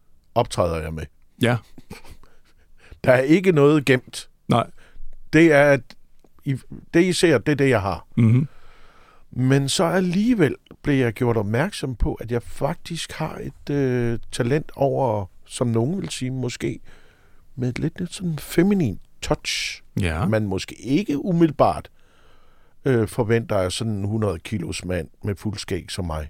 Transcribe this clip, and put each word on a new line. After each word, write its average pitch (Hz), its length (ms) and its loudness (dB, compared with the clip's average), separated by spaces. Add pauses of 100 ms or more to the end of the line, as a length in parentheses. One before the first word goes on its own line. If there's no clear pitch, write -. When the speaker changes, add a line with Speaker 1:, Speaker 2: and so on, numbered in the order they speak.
(360)
Speaker 1:
optræder 90 460 2
jeg 80 120 -8
med. 78 100 -8 (380)
Speaker 2:
Ja. 120 160 2 (1500)
Speaker 1:
Der 139 80 4
er 127 100 6
ikke 180 300 4
noget 147 340 6
gemt. - 440 0 (180)
Speaker 2:
Nej. 117 220 2 (640)
Speaker 1:
Det 160 180 8
er, 143 200 6
at 135 100 4 (640)
I, 139 100 -2 (380)
det, 170 100 6
I 185 100 2
ser, 160 240 4
det 151 140 0
er 143 40 2
det, 135 140 2
jeg 113 120 4
har. 95 260 -4 (100)
Speaker 2:
Mhm. 120 300 4 (840)
Speaker 1:
Men 135 380 2
så - 140 0
alligevel 185 720 0 (260)
blev 143 140 0
jeg 120 180 2
gjort 117 240 0
opmærksom 123 580 -2
på, - 180 -2
at 113 180 -10
jeg 120 120 -2
faktisk - 680 -6
har - 300 -8
et, - 340 -12
øh, 123 440 0 (120)
talent 127 440 -2
over, 131 500 -2 (200)
som - 220 -2
nogen 120 340 0
vil - 80 -8
sige, 127 220 -6
måske 127 480 -6 (760)
med 123 140 -2
et 120 100 -6
lidt, 139 200 -4
lidt 175 140 -6
sådan 165 260 -6
feminin 175 600 2 (220)
touch, - 640 -4 (160)
Speaker 2:
Ja. 85 280 0
Speaker 1:
man 107 200 0
måske 95 280 -6
ikke 180 500 -2
umiddelbart, 147 640 2 (960)
øh, 117 220 2
forventer 113 500 0
af 92 140 0
sådan 113 220 -4
en 101 100 -4
hundrede 104 360 -2
kilos - 460 -6
mand 87 220 -4 (160)
med 104 120 -4
fuld 98 220 -8
skæg - 340 -8
som 95 140 -6
mig. 78 240 -6